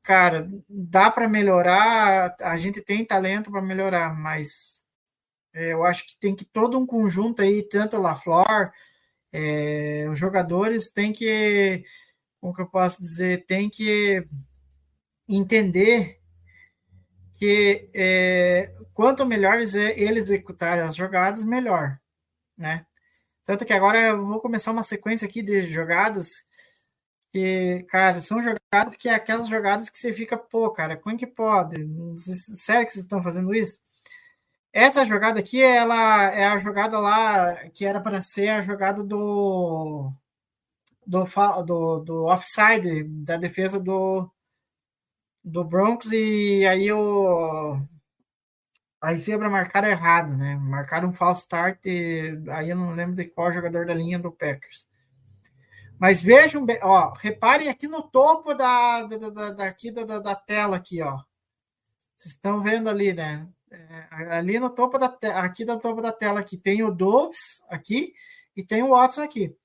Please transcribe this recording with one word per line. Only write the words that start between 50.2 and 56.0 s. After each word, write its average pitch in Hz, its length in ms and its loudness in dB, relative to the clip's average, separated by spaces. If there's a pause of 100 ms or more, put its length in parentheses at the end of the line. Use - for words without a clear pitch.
né? 139 180 -2
Marcaram 143 540 -2
um 180 40 -4
false 180 280 2
start, 180 440 -2
e 165 640 -4
aí 160 200 -6
eu 175 80 -2
não 180 160 -4
lembro 175 220 -4
de 175 100 -6
qual 170 260 -4
jogador 170 340 -4
da 170 80 -4
linha 170 260 -4
do 175 120 -8
Packers. - 560 -10 (1120)
Mas 180 220 6